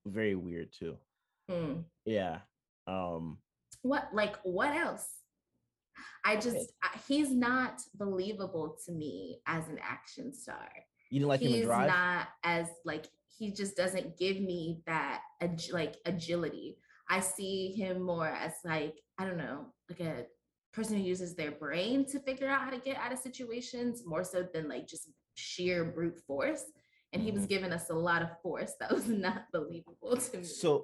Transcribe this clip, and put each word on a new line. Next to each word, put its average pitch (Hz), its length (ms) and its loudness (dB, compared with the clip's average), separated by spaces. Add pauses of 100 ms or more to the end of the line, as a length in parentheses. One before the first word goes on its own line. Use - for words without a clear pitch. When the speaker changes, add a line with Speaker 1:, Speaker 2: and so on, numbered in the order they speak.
Speaker 1:
very 101 300 2
weird 85 360 -4
too. 78 260 -8 (520)
Speaker 2:
Mm. 165 340 -2 (220)
Speaker 1:
Yeah. 95 340 2 (480)
Um, 85 520 -2 (420)
Speaker 2:
What, 277 320 -2
like, 208 300 0
what 220 320 0
else? 320 320 -2 (1160)
I 214 120 6
Speaker 1:
Okay. 214 40 2
Speaker 2:
just, - 320 0 (100)
I, - 140 0 (100)
he's 277 240 4
not 247 500 4 (140)
believable 190 920 -2
to 175 60 -8
me 101 540 -6
as 160 220 0
an 151 140 -8
action - 520 -8
star. - 360 -12 (400)
Speaker 1:
You 135 100 2
didn't 143 100 4
like 135 120 6
him - 60 4
in 120 80 6
Speaker 2:
He's 113 100 4
Speaker 1:
Drive? 120 220 6
Speaker 2:
not 180 400 4 (160)
as, 170 240 2 (180)
like, 156 220 -4 (300)
he 208 140 -4
just 196 240 -2
doesn't 180 420 0
give 190 220 2
me 170 460 -2
that 143 360 -2 (200)
ag-, 175 300 -2
like, 160 340 0
agility. 165 720 0 (340)
I 190 80 4
see 190 540 0
him 185 280 0
more 170 280 2
as, 139 240 -4 (100)
like, 160 320 0 (220)
I 190 80 -2
don't 185 120 -2
know, 143 280 -4 (240)
like, 175 100 -10
a 156 260 -4 (460)
person 214 240 -2
who 196 80 2
uses 180 320 -2
their 151 160 -2
brain 185 540 2
to 285 160 -4
figure 269 260 -2
out 269 140 2
how 254 80 -4
to 254 80 -4
get 269 180 -2
out 247 160 -4
of 254 80 -4
situations 240 840 -4
more 165 180 0
so 180 300 -2
than, 156 160 -2
like, - 180 -6
just - 220 -12 (260)
sheer 180 480 0
brute 165 420 -2
force. 277 380 0 (480)
And 208 100 0
he 220 100 2
was 202 100 2
Speaker 1:
Mm-hmm. 196 80 2
Speaker 2:
giving 185 240 2
us 170 160 -2
a 165 40 0
lot 170 280 4
of 165 80 0 (120)
force - 380 -2
that - 140 4
was 202 140 4
<laughs> 202 180 4
not 196 260 -2
believable 170 640 -2
to 226 220 0
me, 180 80 -6
Speaker 1:
So, 151 380 4